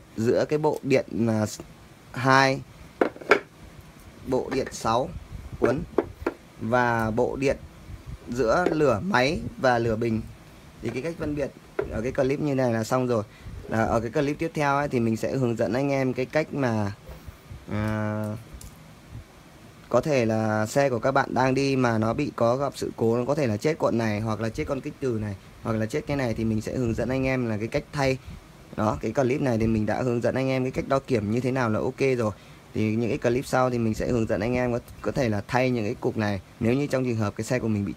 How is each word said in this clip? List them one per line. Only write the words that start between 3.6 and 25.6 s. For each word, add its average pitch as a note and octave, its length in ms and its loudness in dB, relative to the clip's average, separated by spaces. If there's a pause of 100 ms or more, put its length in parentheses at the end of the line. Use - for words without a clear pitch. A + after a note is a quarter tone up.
bộ B2+ 280 0
điện C3 180 0
sáu A#2+ 360 0 (500)
cuốn B2+ 200 4 (840)
và A#2 500 2
bộ A2+ 260 0
điện C3+ 200 0 (720)
giữa B2 440 2
lửa C#3 320 4
máy B2 360 2 (180)
và B2 200 4
lửa A#2 180 2
bình. A2+ 240 0 (600)
Thì A#2+ 60 -4
cái B2 140 -6
cách E3 160 -6
phân D3+ 160 -4
biệt C#3 160 -2 (400)
ở A2 120 -4
cái C3 100 -2
clip C#3 280 2
như D3 140 0
này B2+ 180 4
là A2+ 120 2
xong B2+ 220 0
rồi. A#2 160 2 (460)
Là A2+ 160 2
ở A2 160 2
cái A2+ 100 -6
clip D3 280 0
tiếp E3 160 -2
theo C#3+ 220 2
ấy, D3 120 0
thì C3+ 120 0
mình A2+ 160 2
sẽ A2 200 -2
hướng A#2+ 200 2
dẫn G#2+ 160 0
anh C#3 180 0
em C3+ 220 2
cái B2+ 140 -2
cách D#3 280 -2
mà, A2 380 0 (800)
à, G#2+ 540 -2 (1600)
có B2 120 4
thể C3+ 260 2
là A2 400 2
xe C#3 240 2
của A#2+ 80 0
các C3 120 0
bạn C3+ 240 0
đang C3 200 4
đi C#3 220 2
mà A#2+ 220 2
nó A2 160 2
bị C#3 220 -2
có A#2 200 4
gặp C#3 200 -2
sự F#2+ 200 -6
cố, A2+ 200 2
nó B2 80 0
có C3+ 100 0
thể D3 120 0
là G#2 100 0
chết D3+ 220 0
cuộn A#2 200 2
này, G#2+ 220 0
hoặc G#2+ 200 -2
là A2+ 80 -2
chết D3+ 160 -6
con C#3 160 -4
kích D3 200 -10
từ A#2+ 200 -2
này, G#2 160 -6 (260)